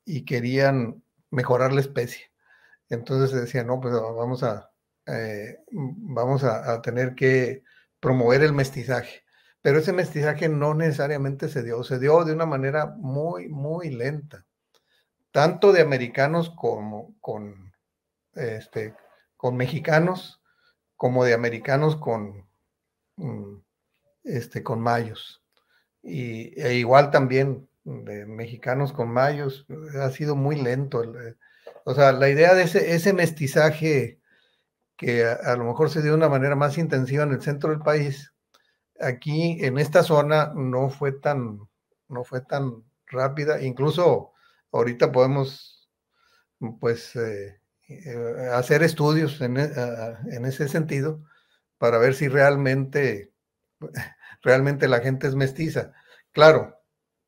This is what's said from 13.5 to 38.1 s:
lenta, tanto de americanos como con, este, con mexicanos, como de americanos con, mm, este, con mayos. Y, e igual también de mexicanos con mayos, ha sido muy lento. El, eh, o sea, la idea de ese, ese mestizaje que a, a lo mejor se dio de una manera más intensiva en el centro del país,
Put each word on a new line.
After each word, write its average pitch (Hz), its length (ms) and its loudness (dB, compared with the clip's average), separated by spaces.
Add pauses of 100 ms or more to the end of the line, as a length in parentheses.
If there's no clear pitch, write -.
lenta, 135 560 -8 (840)
tanto 175 420 6
de 175 80 6
americanos 143 720 0
como 107 680 -6
con, 101 540 -12 (640)
este, 110 600 -10 (400)
con 127 220 -2
mexicanos, 160 840 0 (540)
como 127 300 2
de 120 80 6
americanos 120 640 0
con, 104 500 -6 (720)
mm, 107 400 -12 (640)
este, 156 400 -8
con 113 180 -6
mayos. 117 640 -4 (600)
Y, 123 580 -10
e 123 140 0
igual 127 360 6
también 135 560 0 (160)
de 104 420 -12
mexicanos 120 680 -6
con 117 160 -4
mayos, 139 560 -2 (360)
ha 135 100 -2
sido 147 240 -4
muy 139 260 0
lento. 131 420 -2
El, 117 120 -10
eh, 117 200 -16 (500)
o 131 80 -2
sea, 139 200 8
la 135 160 4
idea 160 260 8
de 185 80 4
ese, 165 320 2
ese 190 180 2
mestizaje 156 1040 2 (800)
que 120 280 2
a, 117 80 2
a 123 240 -2
lo 120 80 -4
mejor 139 240 0
se 156 120 -4
dio 147 100 2
de 156 60 4
una 160 120 4
manera 139 260 2
más 143 220 0
intensiva 143 460 0
en 143 100 0
el 127 80 -4
centro 147 300 -2
del 156 100 -4
país, 151 520 -2 (680)